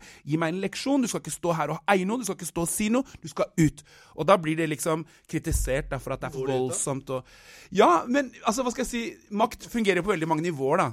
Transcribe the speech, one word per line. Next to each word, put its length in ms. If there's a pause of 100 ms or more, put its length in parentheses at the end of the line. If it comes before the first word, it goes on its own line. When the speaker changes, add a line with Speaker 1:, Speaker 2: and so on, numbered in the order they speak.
(280)
Speaker 1:
gi 100
meg 160
en 80
leksjon. 400
Du 80
skal 140
ikke 100
stå 240
her 160
og 60 (100)
eie 160
noe. 160
Du 60
skal 80
ikke 160
stå 160
og 20
si 240
noe. 140 (160)
Du 80
skal 160 (100)
ut.» 280 (300)
Og 120
da 120
blir 160
det 160
liksom 300 (260)
kritisert 640
da, 80
for 160
at 60
det 80
er 60
for 100
Speaker 2:
Hvor 20
er 60
dette? 80
Speaker 1:
voldsomt 500
og, 200 (440)
ja, 120 (200)
men 220 (180)
altså, 160
hva 80
skal 140
jeg 60
si? 100 (340)
Makt 320
fungerer 380
på 80
veldig 180
mange 140
nivåer, 340
da. 140